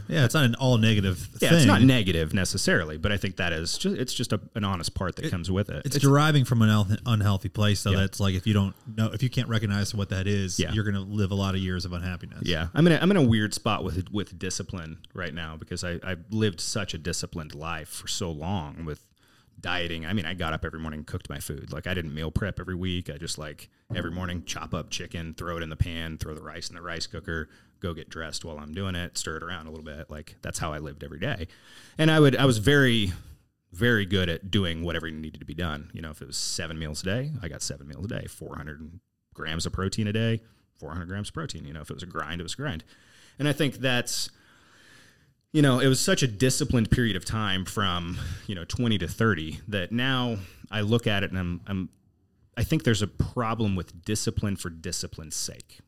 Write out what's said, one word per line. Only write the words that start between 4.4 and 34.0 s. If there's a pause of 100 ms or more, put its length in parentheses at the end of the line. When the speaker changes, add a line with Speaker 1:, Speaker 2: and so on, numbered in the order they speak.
Speaker 2:
an
honest
part
that
Speaker 1:
It,
Speaker 2:
comes
with
it.
Speaker 1:
it's
Speaker 2:
It's
Speaker 1:
deriving
from
an
unhe-,
unhealthy
place,
so
Speaker 2:
Yeah.
Speaker 1:
that's
like,
if
you
don't (200)
know,
if
you
can't
recognize
what
that
is,
Speaker 2:
Yeah.
Speaker 1:
you're
gonna
live
a
lot
of
years
of
unhappiness.
Speaker 2:
Yeah,
I'm
in
a,
I'm
in
a
weird
spot
with,
with
discipline (140)
right
now
because
I,
I've
lived
such
a
disciplined
life
for
so
long
with (560)
dieting.
I
mean,
I
got
up
every
morning
and
cooked
my
food.
Like,
I
didn't
meal
prep
every
week.
I
just,
like, (260)
every
morning
chop
up
chicken,
throw
it
in
the
pan,
throw
the
rice
in
the
rice
cooker, (300)
go
get
dressed
while
I'm
doing
it,
stir
it
around
a
little
bit.
Like,
that's
how
I
lived
every
day. (500)
And
I
would,
I
was
very, (580)
very